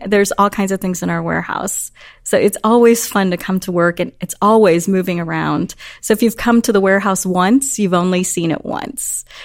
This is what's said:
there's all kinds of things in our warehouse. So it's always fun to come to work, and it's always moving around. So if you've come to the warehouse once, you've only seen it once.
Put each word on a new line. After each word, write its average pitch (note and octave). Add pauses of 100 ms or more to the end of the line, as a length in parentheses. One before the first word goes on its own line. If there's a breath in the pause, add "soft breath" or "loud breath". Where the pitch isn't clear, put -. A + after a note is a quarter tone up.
there's G3+
all G3+
kinds G3
of G3
things F#3
in F3+
our E3+
warehouse. - (340 loud breath)
So -
it's -
always A#3
fun F#3+
to F3
come F#3+
to F#3
work, F3
and F3+
it's -
always G3+
moving F#3
around. D#3+ (280 loud breath)
So -
if G#3+
you've A3+
come A#3
to A3+
the G3+
warehouse F#3+
once, F#3
you've F#3+
only F3+
seen E3+
it -
once. - (200 loud breath)